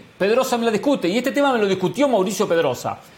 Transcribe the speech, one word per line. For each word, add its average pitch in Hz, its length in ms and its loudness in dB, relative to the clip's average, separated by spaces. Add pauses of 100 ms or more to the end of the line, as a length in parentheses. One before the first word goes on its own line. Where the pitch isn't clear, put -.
(180)
Pedrosa 240 400 0
me 226 80 -2
la 233 60 0
discute, 262 380 0
y 196 80 0
este 254 140 -2
tema 277 200 2
me 240 80 0
lo 202 80 2
discutió 190 400 0
Mauricio 214 400 0
Pedrosa. 135 500 0 (200)